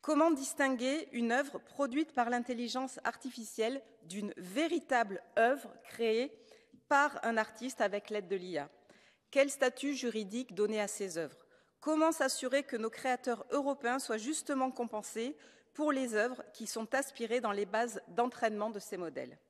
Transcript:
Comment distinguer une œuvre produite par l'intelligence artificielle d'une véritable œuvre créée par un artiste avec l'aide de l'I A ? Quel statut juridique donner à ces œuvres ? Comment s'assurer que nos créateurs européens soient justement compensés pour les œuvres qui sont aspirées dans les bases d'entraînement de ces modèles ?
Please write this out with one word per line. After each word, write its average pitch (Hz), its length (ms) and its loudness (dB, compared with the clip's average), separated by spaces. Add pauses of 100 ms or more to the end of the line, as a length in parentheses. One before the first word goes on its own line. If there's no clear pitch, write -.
Comment 311 300 6
distinguer 269 800 0
une 233 200 2
œuvre 277 260 0
produite 277 540 -2
par 240 180 2
l'intelligence 240 720 -2
artificielle 240 800 -4 (220)
d'une 196 320 -6
véritable 233 840 0 (160)
œuvre 240 460 4
créée 226 500 0 (560)
par 285 360 4
un 226 120 2
artiste 226 440 -2
avec 202 300 0
l'aide 208 180 -4
de 190 80 0
l'I 180 220 -4
A ? 143 120 -6 (640)
Quel 277 180 6
statut 269 440 0
juridique 226 600 -4
donner 208 260 2
à 202 60 0
ces 190 320 -6
œuvres ? 156 260 -6 (360)
Comment 311 320 4
s'assurer 262 500 0
que 262 140 -6
nos 226 140 -2
créateurs 247 600 -2
européens 269 480 0
soient 240 180 -2
justement 262 540 0
compensés 233 680 -6 (380)
pour 302 180 2
les 262 220 0
œuvres 240 280 0 (100)
qui 220 140 -12
sont 226 280 -4
aspirées 247 460 0
dans 220 120 0
les 202 140 0
bases 214 420 -2
d'entraînement 220 640 0
de 208 80 -8
ces - 180 -8
modèles ? 139 420 -8 (120)